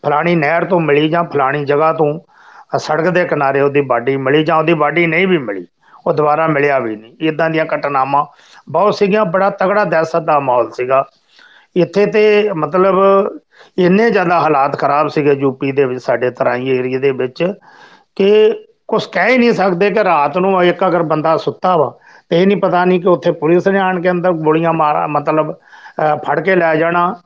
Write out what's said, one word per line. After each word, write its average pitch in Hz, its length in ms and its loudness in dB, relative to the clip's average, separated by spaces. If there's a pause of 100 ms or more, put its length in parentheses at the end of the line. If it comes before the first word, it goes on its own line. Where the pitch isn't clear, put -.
ਫਲਾਣੀ 156 300 0
ਨਹਿਰ 165 300 0
ਤੋਂ 175 160 0
ਮਿਲੀ 151 280 2
ਜਾਂ 170 160 0
ਫਲਾਣੀ 143 400 -2
ਜਗ੍ਹਾ 147 280 2
ਤੋਂ, 156 280 -2 (560)
ਅ, - 20 -2
ਸੜਕ 151 300 -2
ਦੇ 180 160 0
ਕਿਨਾਰੇ 139 360 0
ਉਹਦੀ 143 200 2
ਬਾਡੀ 123 360 -2
ਮਿਲੀ 139 280 0
ਜਾਂ 165 120 0
ਉਹਦੀ 160 180 2
ਬਾਡੀ 151 320 0
ਨਹੀਂ 170 200 0
ਵੀ 180 120 2
ਮਿਲੀ, 101 280 -8 (400)
ਉਹ 175 60 -2
ਦੁਬਾਰਾ 151 340 0
ਮਿਲਿਆ 143 320 0
ਵੀ 113 180 -4
ਨਹੀਂ। 110 240 -20
ਇੱਦਾਂ 160 300 -2
ਦੀਆਂ 156 240 -2
ਘਟਨਾਵਾਂ 143 520 -2 (420)
ਬਹੁਤ 196 260 0
ਸੀਗੀਆਂ, 208 300 0
ਬੜਾ 190 260 0
ਤਗੜਾ 202 340 -2
ਦਹਿਸ਼ਤ 160 320 -2
ਦਾ 156 240 0
ਮਾਹੌਲ 120 300 0
ਸੀਗਾ 131 340 -2 (720)
ਇੱਥੇ। 196 300 0
ਤੇ 208 460 2
ਮਤਲਬ 180 440 0 (840)
ਇੰਨੇ 196 320 2
ਜ਼ਿਆਦਾ 180 300 0
ਹਾਲਾਤ 139 380 0
ਖਰਾਬ 147 300 0
ਸੀਗੇ 143 240 0
ਯੂ 135 200 0
ਪੀ 139 200 -6
ਦੇ 139 120 2
ਵਿੱਚ, 127 180 -6
ਸਾਡੇ 123 280 -2
ਤਰਾਈ 123 380 -4
ਏਰੀਆ 127 300 -2
ਦੇ 135 120 0
ਵਿੱਚ, 127 420 -4 (640)
ਕਿ 214 380 4 (340)
ਕੁਛ 220 180 -2
ਕਹਿ 208 260 0
ਹੀ 262 60 2
ਨਹੀਂ 240 140 4
ਸਕਦੇ 190 380 0
ਕਿ 214 140 0
ਰਾਤ 165 340 0
ਨੂੰ 185 260 2
ਇੱਕ 175 220 0
ਅਗਰ 170 160 0
ਬੰਦਾ 156 340 0
ਸੁੱਤਾ 180 400 -2
ਵਾ 135 220 -2 (300)
ਤੇ 170 140 2
ਇਹ 190 40 4
ਨਹੀਂ 202 100 2
ਪਤਾ 180 280 0
ਨਹੀਂ 180 160 2
ਕਿ 185 80 0
ਉੱਥੇ 175 220 2
ਪੁਲਿਸ 170 380 0
ਨੇ 196 100 2
ਆਣ 185 240 -2
ਕੇ 180 80 0
ਅੰਦਰ 180 220 0
ਗੋਲੀਆਂ 160 400 0
ਮਾਰਾ, 160 340 0
ਮਤਲਬ, 151 460 -2
ਅ, - 640 -6
ਫੜ 147 240 -4
ਕੇ 185 160 0
ਲੈ 160 200 2
ਜਾਣਾ 175 500 0